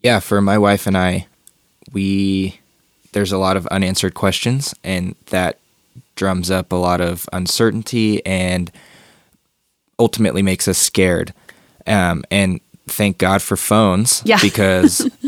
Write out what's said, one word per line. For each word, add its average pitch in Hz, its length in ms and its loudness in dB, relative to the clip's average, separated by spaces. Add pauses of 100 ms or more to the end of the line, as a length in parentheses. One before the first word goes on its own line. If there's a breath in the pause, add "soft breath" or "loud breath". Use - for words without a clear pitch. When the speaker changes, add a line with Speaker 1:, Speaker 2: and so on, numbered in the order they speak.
Speaker 1:
Yeah, 117 160 4
for 101 200 0
my 101 200 4
wife 101 280 2
and 98 100 2
I, 92 280 0 (640)
we, 98 680 -2 (540)
there's 101 180 -2
a 95 80 0
lot 95 180 2
of 85 100 -4
unanswered 92 460 -2
questions, 120 600 -2 (100)
and 90 320 -4 (120)
that 92 300 -2 (580)
drums 90 340 -2
up 92 220 -2
a 90 60 0
lot 90 240 0
of 87 320 -4
uncertainty 107 920 -2
and 92 460 -2 (1300 soft breath)
ultimately 101 420 0
makes 95 260 0
us 95 100 0
scared. 90 560 0 (540 soft breath)
Um, 90 440 0
and 95 280 0 (280)
thank 101 300 -2
God 95 240 2
for - 160 -2
phones 107 680 2
Speaker 2:
Yeah. 214 140 4
<laughs> - 20 2
Speaker 1:
because 98 680 2 (180)